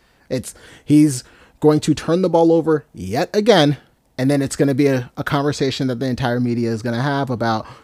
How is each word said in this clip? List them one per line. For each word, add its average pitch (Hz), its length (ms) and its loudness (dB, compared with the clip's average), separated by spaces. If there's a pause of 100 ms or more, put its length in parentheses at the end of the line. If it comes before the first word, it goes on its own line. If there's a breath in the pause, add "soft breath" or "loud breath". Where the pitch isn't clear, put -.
(280 soft breath)
it's, - 260 -8 (300 loud breath)
he's 151 400 4 (360 soft breath)
going 151 200 4
to 151 140 0
turn 165 280 -2
the 185 60 0
ball 165 240 4
over 156 420 0
yet 95 400 -6
again, 190 420 4 (420)
and 131 120 0
then 143 120 2
it's 135 140 -6
gonna 143 180 2
be 143 120 2
a, 127 300 0
a 143 80 -8
conversation 139 640 -2
that 123 120 -4
the 135 60 -4
entire 123 340 -2
media 120 300 0
is 113 120 -4
gonna 117 200 -4
have 139 280 -2
about, 113 360 -4 (180 loud breath)